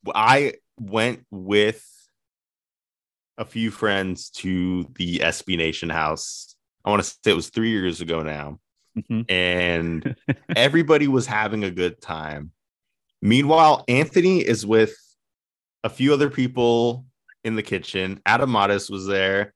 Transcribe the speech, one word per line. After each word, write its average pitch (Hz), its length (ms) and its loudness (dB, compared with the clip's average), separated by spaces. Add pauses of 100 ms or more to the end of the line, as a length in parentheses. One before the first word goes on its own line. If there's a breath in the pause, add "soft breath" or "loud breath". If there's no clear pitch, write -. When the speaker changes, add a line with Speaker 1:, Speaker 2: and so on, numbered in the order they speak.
(140)
Speaker 1:
I 127 400 4 (260)
went 110 520 -2
with 104 520 0 (1500)
a 110 80 -8
few 113 260 -4
friends 98 580 -4
to 90 560 -4 (100)
the 87 280 -4
S 82 180 -2
B 92 160 -4
Nation 82 320 -4
house. 80 680 -6 (280)
I - 60 -4
wanna 104 140 2
say - 220 -10
it 104 100 4
was - 140 -6
three 113 220 -2
years 90 300 -4
ago 82 220 -4
now. 73 360 -10 (380)
Speaker 2:
Mm-hmm. 110 320 -6
Speaker 1:
And 87 840 -2 (200)
Speaker 2:
<laughs> - 200 -10
Speaker 1:
everybody 147 520 2
was 131 180 2
having 107 380 -4
a 95 80 -4
good 90 300 -4
time. 78 500 -10 (720)
Meanwhile, 143 680 4
Anthony 170 520 2
is - 260 0
with 110 300 4 (880)
a 113 60 -4
few 139 240 2
other 143 160 2
people 123 760 0 (380)
in 113 120 -4
the 107 80 -4
kitchen. 95 640 -6
Adam 123 240 2
Modest 101 400 2
was 95 160 -8
there. 98 500 0